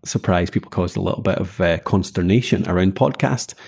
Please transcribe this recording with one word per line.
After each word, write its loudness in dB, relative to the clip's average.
surprised 0
people, -4
caused -2
a -2
little -4
bit 0
of, -6
uh, 2
consternation 0
around 2
podcast -2